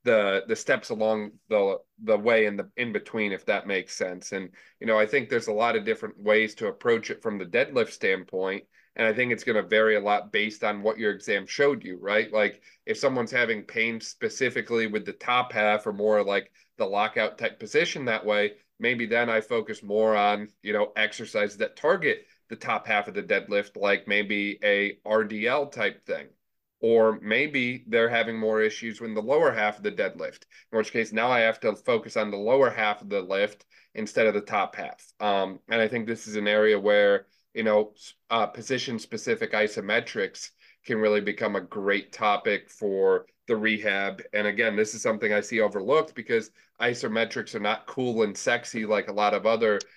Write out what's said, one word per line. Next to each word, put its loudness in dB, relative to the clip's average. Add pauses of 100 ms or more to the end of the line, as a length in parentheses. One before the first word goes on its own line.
the, 4
the 0
steps -2
along -2 (160)
the, 2 (260)
the 4
way 4
in -2
the, -8
in -4
between, -4
if -8
that 0
makes -4
sense. -6
And, -8 (300)
you -6
know, 4
I 6
think -2
there's -2
a 0
lot 2
of -2
different -4
ways 2
to -4
approach 0
it -10
from -4
the -8
deadlift 0
standpoint. -2 (320)
And 2
I 4
think 0
it's -4
gonna 2
vary 4
a 2
lot 0
based -2
on -2
what 0
your 0
exam -4
showed 0
you, -10
right? 0
Like, 0 (240)
if -4
someone's 0
having 0
pain -4
specifically -2
with -4
the -10
top -2
half 0
or -4
more 2
like -2 (280)
the 0
lockout 0
type -6
position -2
that -2
way, 2 (260)
maybe 0
then 0
I 0
focus -6
more 2
on, 2 (140)
you -6
know, 0
exercises -2
that -4
target 0 (220)
the -12
top -4
half 0
of -12
the -4
deadlift, -2
like 0
maybe 0
a 2
R 2
D -4
L 0
type -6
thing. -6 (520)
Or 6
maybe 0
they're 4
having 0
more 2
issues -4
with -8
the -2
lower 4
half 0
of -18
the -2
deadlift, -6 (280)
in 2
which -2
case -2
now 2
I 4
have 2
to -2
focus -2
on -2
the -6
lower 4
half -2
of -12
the 0
lift -2 (280)
instead 0
of 2
the 0
top -2
half. -12 (160)
Um, 0 (100)
and 2
I 2
think -4
this -6
is -6
an -2
area 4
where, 4 (280)
you -4
know, 2
s-, -20 (160)
uh, 2
position-specific -4
isometrics -2 (340)
can -2
really 4
become -2
a -2
great -2
topic 0
for 2 (240)
the 2
rehab. -2 (120)
And 0
again, 0
this 0
is -12
something 0
I 2
see -2
overlooked 0
because -2 (280)
isometrics -2
are -6
not -2
cool -2
and 0
sexy -2
like 0
a -8
lot 2
of 0
other 2 (160)